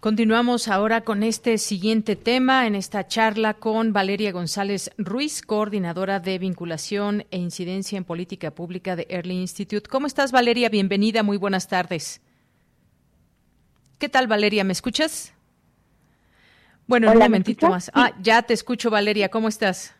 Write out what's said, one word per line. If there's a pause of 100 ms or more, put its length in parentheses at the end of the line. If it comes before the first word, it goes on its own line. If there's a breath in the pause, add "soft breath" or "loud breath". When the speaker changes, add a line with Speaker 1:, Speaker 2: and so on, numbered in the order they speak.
Speaker 1:
Continuamos
ahora
con
este
siguiente
tema,
en
esta
charla
con
Valeria
González
Ruiz,
coordinadora
de
vinculación
e
incidencia
en
política
pública
de
Early
Institute.
¿Cómo
estás,
Valeria?
Bienvenida,
muy
buenas
tardes. (1800)
¿Qué
tal,
Valeria?
¿Me
escuchas? (1500 soft breath)
Bueno,
en
Speaker 2:
Hola,
Speaker 1:
un
Speaker 2:
¿me
Speaker 1:
momentito
Speaker 2:
escuchas?
Speaker 1:
más.
Speaker 2:
Sí.
Speaker 1:
Ah,
ya
te
escucho,
Valeria.
¿Cómo
estás?